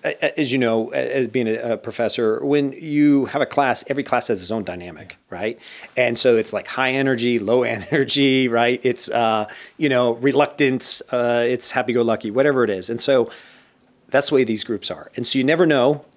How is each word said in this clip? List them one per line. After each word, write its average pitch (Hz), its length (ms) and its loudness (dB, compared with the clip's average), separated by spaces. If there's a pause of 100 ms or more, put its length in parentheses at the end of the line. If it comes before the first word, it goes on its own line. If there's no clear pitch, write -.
a-, - 220 -4
a-, - 140 -2
as 135 120 0
you 135 60 0
know, 113 340 0
a-, 131 240 -2
as 127 120 0
being 113 200 -2
a, 113 260 -2
a 107 40 -2
professor, 113 680 -2
when 143 300 0
you 147 540 2
have 143 160 -2
a - 20 2
class, 131 420 0
every 139 160 -4
class - 260 -2
has 95 120 -2
its 92 100 -8
own 110 120 -4
dynamic, 87 540 -12 (120)
right? 110 300 -8 (360)
And 120 220 2
so 123 180 4
it's 110 180 0
like 101 140 -6
high 131 240 0
energy, 127 480 0
low 113 240 2
<laughs> - 0 -
energy, 131 880 0
right? 120 340 2
It's, - 280 0
uh, 110 360 0 (300)
you 151 120 0
know, 123 260 2
reluctance, 135 840 0 (100)
uh, 120 360 0
it's 123 240 -2
happy-go-lucky, 117 600 0
whatever 131 320 2
it 107 80 2
is. 92 180 -4
And 117 100 -4
so 131 300 2 (800)
that's 143 200 2
the 151 60 2
way 131 80 4
these 110 200 -2
groups - 260 -6
are. - 260 -14
And 120 120 -6
so - 100 2
you 131 60 2
never 165 240 4
know. 143 360 2 (140)